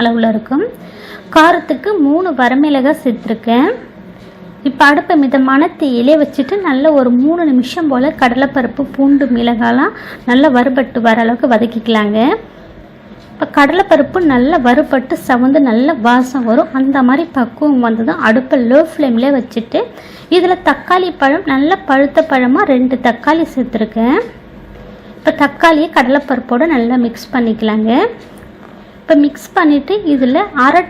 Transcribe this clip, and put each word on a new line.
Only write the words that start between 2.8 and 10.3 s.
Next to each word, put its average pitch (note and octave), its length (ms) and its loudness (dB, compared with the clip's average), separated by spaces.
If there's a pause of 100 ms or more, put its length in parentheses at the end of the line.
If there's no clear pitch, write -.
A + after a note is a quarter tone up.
சேர்த்துருக்கேன். A3+ 680 -2 (1000)
இப்ப C#4+ 240 2
அடுப்பை E4+ 320 0
மிதமான C4+ 440 2 (120)
தீயிலே B3+ 420 2
வச்சுட்டு C#4+ 340 -2 (120)
நல்ல C4+ 180 0 (140)
ஒரு B3+ 100 2 (140)
மூணு E4 260 0
நிமிஷம் C#4 420 0
போல B3+ 180 0 (120)
கடலைப்பருப்பு, C4 640 -2 (120)
பூண்டு, C#4 300 2 (100)
மிளகாலாம் A#3+ 580 0 (360)
நல்லா C4+ 260 4